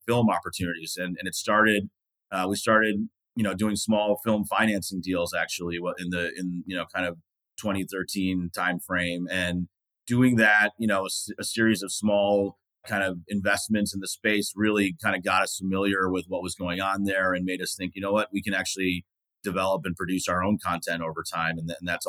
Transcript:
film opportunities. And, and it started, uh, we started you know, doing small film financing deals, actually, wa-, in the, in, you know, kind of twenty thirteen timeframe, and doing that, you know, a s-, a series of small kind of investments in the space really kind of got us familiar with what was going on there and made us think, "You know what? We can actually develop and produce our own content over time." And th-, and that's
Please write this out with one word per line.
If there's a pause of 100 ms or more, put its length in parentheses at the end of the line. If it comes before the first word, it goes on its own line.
film
opportunities.
And,
and
it
started, (420)
uh,
we
started (300)
you
know,
doing
small (160)
film (140)
financing
deals,
actually,
wa-,
in
the, (160)
in, (220)
you
know, (100)
kind
of (500)
twenty (100)
thirteen (260)
timeframe, (200)
and (580)
doing (120)
that, (160)
you
know,
a
s-, (120)
a (100)
series
of
small (340)
kind
of (100)
investments
in
the
space
really
kind
of (100)
got
us
familiar (120)
with
what
was
going (120)
on
there
and
made
us
think,
"You
know
what?
We
can
actually (440)
develop
and
produce
our
own (120)
content
over
time."
And
th-,
and
that's